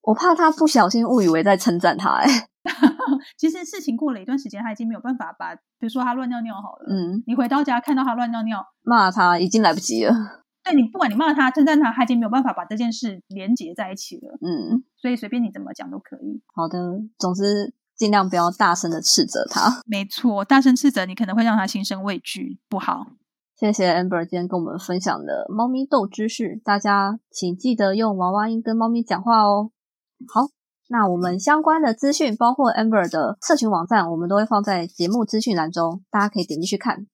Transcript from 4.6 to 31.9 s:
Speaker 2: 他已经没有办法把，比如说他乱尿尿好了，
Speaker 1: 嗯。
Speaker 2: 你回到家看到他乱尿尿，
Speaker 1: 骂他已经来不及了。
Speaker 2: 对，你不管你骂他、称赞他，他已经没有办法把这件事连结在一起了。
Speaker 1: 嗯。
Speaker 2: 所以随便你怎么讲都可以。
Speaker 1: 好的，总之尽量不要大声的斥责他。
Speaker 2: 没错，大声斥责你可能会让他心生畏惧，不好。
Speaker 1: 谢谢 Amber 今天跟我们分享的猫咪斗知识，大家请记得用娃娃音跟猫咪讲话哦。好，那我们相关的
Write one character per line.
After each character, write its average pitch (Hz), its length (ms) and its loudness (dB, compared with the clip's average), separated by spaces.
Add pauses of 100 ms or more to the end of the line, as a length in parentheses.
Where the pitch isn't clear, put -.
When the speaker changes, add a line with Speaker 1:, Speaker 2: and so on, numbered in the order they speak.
Speaker 2:
他 226 100 -6
已 - 20 -8
经 226 140 -6
没 226 60 -6
有 185 60 -12
办 247 160 -6
法 170 220 -10
把， 170 160 -10
比 - 60 -20 (200)
如 226 80 -4
说 254 140 -4
他 247 120 -2
乱 254 140 -6
尿 240 120 -4
尿 226 140 -8
好 202 220 -14
了， - 120 -18
Speaker 1:
嗯。 190 380 -2
Speaker 2:
你 233 80 -2
回 254 140 0
到 285 140 2
家 262 180 0
看 294 140 -2
到 262 100 2
他 247 100 0
乱 240 160 -2
尿 226 120 -4
尿， 220 220 -4 (200)
Speaker 1:
骂 220 260 4
他 180 280 4
已 180 100 2
经 220 120 2
来 180 140 6
不 - 60 -4
及 113 240 -2
了。 220 100 6 (500)
Speaker 2:
对， 359 100 0
你 269 80 8 (100)
不 381 60 -8
管 233 120 2
你 202 40 -2
骂 302 180 2
他、 269 180 4
称 285 140 4
赞 302 160 6
他， 247 100 4
他 240 140 0
已 - 20 0
经 240 120 2
没 233 60 0
有 208 60 -2
办 254 120 2
法 254 100 -2
把 175 140 -8
这 214 100 -8
件 233 160 -2
事 208 360 -8
连 196 260 -4
结 330 200 -8
在 190 160 -8
一 196 60 -12
起 - 200 -16
了。 - 260 -18
Speaker 1:
嗯。 165 420 -4 (160)
Speaker 2:
所 247 100 -4
以 240 60 -2
随 220 120 -10
便 240 140 -2
你 208 80 -2
怎 - 120 -14
么 - 100 -14
讲 - 180 -14
都 190 80 -12
可 - 180 -18
以。 269 260 -12 (120)
Speaker 1:
好 165 140 -4
的， 180 100 -6 (400)
总 180 140 -2
之 202 400 -2 (240)
尽 214 140 0
量 196 180 2
不 180 80 -4
要 175 140 2
大 180 240 2
声 175 160 -4
的 165 100 -2
斥 - 240 2
责 - 240 -4
他。 - 380 0
Speaker 2:
没 202 180 -4
错， 202 400 -2
大 269 160 6
声 254 160 6
斥 285 140 4
责 190 160 -2
你 185 80 -10
可 226 100 -2
能 190 100 -4
会 226 80 2
让 226 140 2
他 190 100 2
心 196 160 -4
生 190 200 -6
畏 196 160 -4
惧， - 400 -10 (100)
不 202 100 -4
好。 175 340 -6 (440)
Speaker 1:
谢 214 160 0
谢 185 220 2
Amber 180 320 0
今 180 100 -6
天 175 100 -4
跟 175 140 -2
我 - 20 -4
们 165 160 -8
分 180 220 -4
享 113 240 -4
的 71 240 -6
猫 220 200 -2
咪 262 180 -4
斗 240 200 0
知 214 220 -6
识， 220 340 -6
大 202 160 0
家 202 400 0 (120)
请 180 260 -4
记 247 180 -2
得 196 220 2
用 214 220 0
娃 180 140 0
娃 214 180 0
音 226 100 -2
跟 226 160 -2
猫 226 140 0
咪 233 120 0
讲 190 200 -4
话 226 220 4
哦。 208 260 2 (580)
好， - 200 0 (400)
那 226 200 2
我 180 80 0
们 180 240 -2
相 302 220 2
关 320 180 4
的 240 140 2